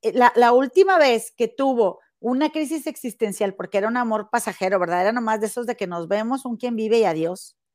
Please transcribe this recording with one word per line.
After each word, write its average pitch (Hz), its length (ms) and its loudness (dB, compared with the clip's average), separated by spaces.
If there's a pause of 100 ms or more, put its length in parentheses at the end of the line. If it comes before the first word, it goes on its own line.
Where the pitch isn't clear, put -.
eh, - 120 -2
la, 240 220 6
la 240 180 6
última 359 440 4
vez 247 400 2
que 226 100 -2
tuvo 233 520 -2 (200)
una 262 320 -2
crisis 311 360 -6
existencial, 208 680 -6
porque 180 240 -6
era 202 80 0
un 233 100 -2
amor 220 340 -2
pasajero, 190 480 -2
¿verdad? 175 220 0
Era 202 100 2
nomás 220 300 -2
de 220 60 -4
esos 240 200 -8
de 240 100 -4
que 196 100 -6
nos 170 200 -8
vemos, 220 380 -4
un 240 120 -8
quien 247 180 -6
vive 202 240 0
y 226 60 4
adiós. 165 520 -4 (180)